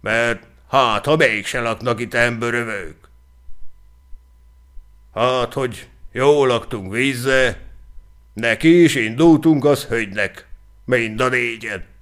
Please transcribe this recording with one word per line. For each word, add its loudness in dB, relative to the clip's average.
Mert -2
hát, 0
ha 2
mégse 0
laknak -4
itt -8
emberövők. -4
Hát, 0
hogy -6
jól 4
laktunk -4
vízzel, 0
neki 4
is 4
indultunk 4
az 2
hegynek, -4
mind -2
a 2
négyen. -6